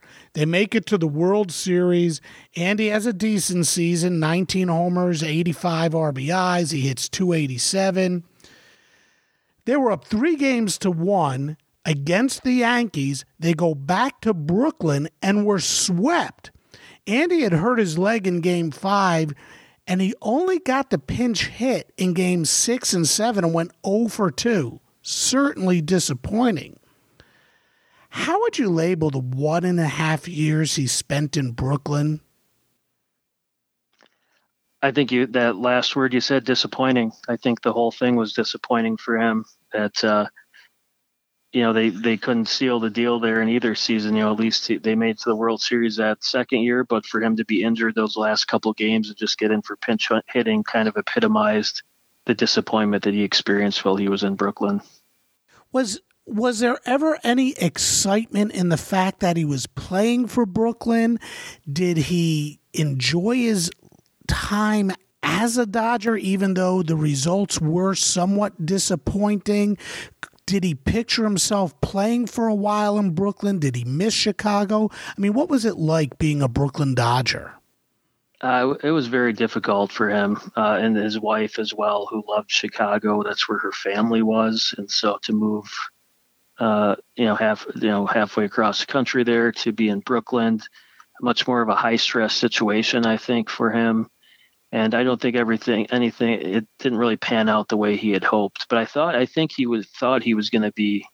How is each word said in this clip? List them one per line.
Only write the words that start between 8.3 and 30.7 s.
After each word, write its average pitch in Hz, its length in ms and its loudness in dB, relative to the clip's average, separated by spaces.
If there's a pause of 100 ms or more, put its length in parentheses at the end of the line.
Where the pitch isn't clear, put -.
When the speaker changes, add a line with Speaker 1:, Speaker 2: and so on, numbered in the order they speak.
Speaker 1:
They 247 120 2
were 254 160 2
up 160 120 -4
three 302 320 0
games 247 420 0
to 196 120 0
one 160 680 0 (300)
against 170 560 0
the 254 100 0
Yankees. 233 720 0 (140)
They 165 160 0
go 160 200 0
back 180 460 -2
to 220 140 0
Brooklyn 160 720 0 (140)
and 202 240 2
were 202 120 2
swept. - 920 -2 (560)
Andy 320 340 2
had 208 140 2
hurt 220 240 2
his 175 180 0
leg 196 300 0
in 175 160 0
Game 175 280 0
five, 180 600 0 (540)
and 185 160 0
he 190 180 0
only 339 380 0
got 269 320 -2
the 180 80 0
pinch - 500 -2
hit 233 480 -4
in 185 160 0
Game 180 320 2
six - 480 0
and 170 160 2
seven 208 360 0
and 165 100 2
went 165 180 -2 (100)
oh 214 260 0
for 196 220 0
two. 180 500 -2 (200)
Certainly 214 800 0
disappointing. 180 960 0 (1300)
How 349 300 -2
would 440 180 -2
you 226 120 2
label 165 400 2
the 135 80 -4
one 139 460 -2
and 180 140 2
a 165 80 2
half 156 420 -2
years 156 480 0